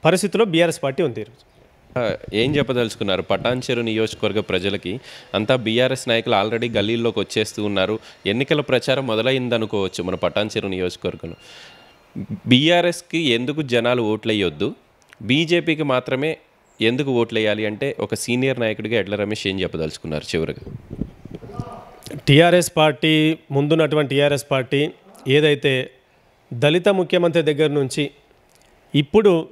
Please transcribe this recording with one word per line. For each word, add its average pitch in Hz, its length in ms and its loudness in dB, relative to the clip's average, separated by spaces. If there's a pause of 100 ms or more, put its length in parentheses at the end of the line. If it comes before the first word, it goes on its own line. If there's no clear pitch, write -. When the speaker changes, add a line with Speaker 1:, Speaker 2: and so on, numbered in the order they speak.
Speaker 1:
పరిస్థితిలో 185 400 2
బీఆర్ఎస్ 165 380 2
పార్టీ 139 200 -2
ఉంది. 113 240 -4 (720)
Speaker 2:
ఆ, 110 180 -2 (180)
ఏం 131 220 2
చెప్పదలుచుకున్నారు 113 640 0
పటాన్చెరు 120 580 -2
నియోజకవర్గ 110 600 -2
ప్రజలకి? 98 600 -4 (340)
అంతా 107 220 2
బీఆర్ఎస్ 123 520 0
నాయకులు 117 260 0
already 110 420 0
గల్లీల్లోకి 113 420 0
వచ్చేస్తూ 107 460 -2
ఉన్నారు. 101 340 0 (280)
ఎన్నికల 135 340 0
ప్రచారం 131 460 0
మొదలైందనుకోవచ్చు 110 960 -2
మన 90 100 -2
పటాన్చెరు 98 540 -2
నియోజకవర్గంలో. 90 680 -6 (1120)
బీఆర్ఎస్కి 165 720 2
ఎందుకు 143 440 0
జనాలు 120 400 0
ఓట్లేయొద్దు, 107 720 -2 (480)
బీజేపీకి 156 600 0
మాత్రమే 135 540 -2 (440)
ఎందుకు 127 300 0
ఓట్లేయాలి 110 560 0
అంటే, 107 340 -4
ఒక 104 140 -4
సీనియర్ 127 460 -2
నాయకుడిగా 110 380 -2
ఎడ్ల 98 160 -2
రమేష్ 104 320 -4
ఏం 95 140 -2
చెప్పదలుచుకున్నారు 78 640 -6
చివరిగా? - 480 -6 (1600)
Speaker 1:
టీఆర్ఎస్ 170 480 6
పార్టీ, 156 640 2 (120)
ముందున్నటువంటి 147 640 0
టీఆర్ఎస్ 143 360 2
పార్టీ 139 400 0 (380)
ఏదైతే 139 640 2 (640)
దళిత 151 360 2
ముఖ్యమంత్రి 175 540 2
దగ్గర 151 280 2
నుంచి 143 400 -2 (840)
ఇప్పుడు 170 580 4